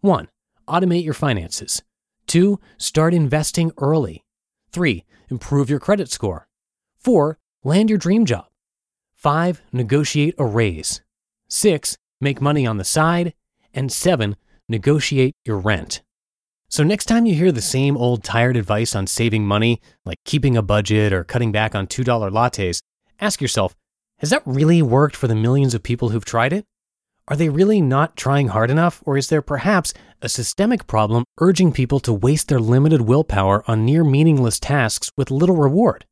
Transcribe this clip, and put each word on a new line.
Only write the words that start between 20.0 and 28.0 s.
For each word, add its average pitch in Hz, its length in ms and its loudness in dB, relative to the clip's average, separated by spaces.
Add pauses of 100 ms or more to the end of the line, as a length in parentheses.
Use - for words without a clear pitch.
like 85 200 -10
keeping 135 320 0
a 110 60 2
budget 104 500 0
or 92 100 -2
cutting 117 300 -2
back 107 240 -2
on 98 100 -4
two - 160 -6
dollar 113 300 -2
lattes, 104 480 -2 (400)
ask - 200 -4
yourself, 110 360 -2 (420)
"Has 147 120 -4
that 277 140 0
really 156 380 2
worked 139 340 2
for - 100 -4
the 113 80 2
millions 123 400 2
of 104 80 -4
people 120 280 -4
who've 110 140 -4
tried 120 280 0
it? 202 120 -4 (640)
Are 143 100 -6
they 160 120 0
really 190 320 2
not 143 360 0